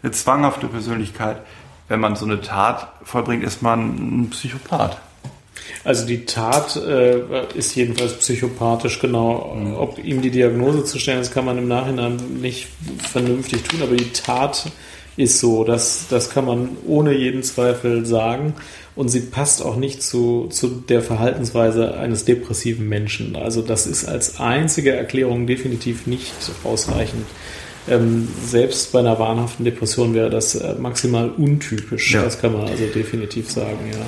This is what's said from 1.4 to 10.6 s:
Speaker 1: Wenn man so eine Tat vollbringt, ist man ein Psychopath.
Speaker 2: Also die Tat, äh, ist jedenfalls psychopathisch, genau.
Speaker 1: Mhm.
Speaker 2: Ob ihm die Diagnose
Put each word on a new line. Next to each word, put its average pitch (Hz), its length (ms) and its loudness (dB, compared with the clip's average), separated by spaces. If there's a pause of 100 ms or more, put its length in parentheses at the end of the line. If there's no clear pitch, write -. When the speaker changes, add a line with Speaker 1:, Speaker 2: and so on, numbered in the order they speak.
Speaker 1:
Wenn 110 100 2
man 107 160 2
so 107 100 -6
eine 104 140 0
Tat 101 480 0 (160)
vollbringt, 117 400 0
ist 107 180 -4
man 117 640 2
ein 117 60 -2
Psychopath. 131 680 -4 (840)
Speaker 2:
Also 117 240 0
die 117 180 -4
Tat, 123 520 0
äh, 123 420 4 (340)
ist - 220 -4
jedenfalls 120 420 0
psychopathisch, 117 840 0
genau. 117 540 0
Speaker 1:
Mhm. 104 200 -4
Speaker 2:
Ob - 280 -4
ihm 135 180 0
die 127 100 2
Diagnose 127 540 4